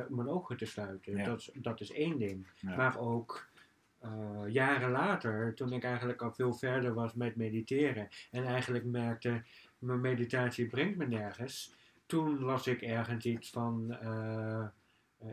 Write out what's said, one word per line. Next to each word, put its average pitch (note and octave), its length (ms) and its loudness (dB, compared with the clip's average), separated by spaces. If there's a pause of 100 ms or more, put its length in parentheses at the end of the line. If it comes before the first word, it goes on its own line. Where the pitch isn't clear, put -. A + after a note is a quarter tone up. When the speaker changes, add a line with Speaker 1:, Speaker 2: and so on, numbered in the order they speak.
Speaker 1:
mijn B2 180 0
ogen D#3+ 300 -2
te A2+ 80 -2
sluiten. G2 520 -6
Speaker 2:
Ja. G2 80 0
Speaker 1:
Dat A#2 140 0
is, - 140 -14
dat A#2 280 -4
is G#2 100 -10
één D#3 260 0
ding. F#2+ 300 -2 (120)
Speaker 2:
Ja. F#3+ 160 -4
Speaker 1:
Maar C3 220 4
ook, A#2 500 -2 (520)
eh, G#2+ 480 -6
jaren B2+ 440 4
later, A#2+ 640 2
toen B2 180 -2
ik B2 100 -2
eigenlijk B2 380 0
al A#2 120 -2
veel B2 200 2
verder B2+ 400 2
was A2+ 200 0
met A#2 220 0
mediteren A2+ 720 2 (240)
en B2+ 140 -2
eigenlijk B2 400 0
merkte: A#2 580 0 (360)
mijn B2 220 0
meditatie B2 680 2
brengt D#3+ 300 2
me D#3+ 100 0
nergens. A2 680 -4 (320)
Toen D#3 340 2
las C3 280 0
ik A#2+ 140 2
ergens A#2 440 0
iets A#2 240 0
van, A#2 420 0 (100)
eh, A2 600 -2
eh, A2 60 -2 (640)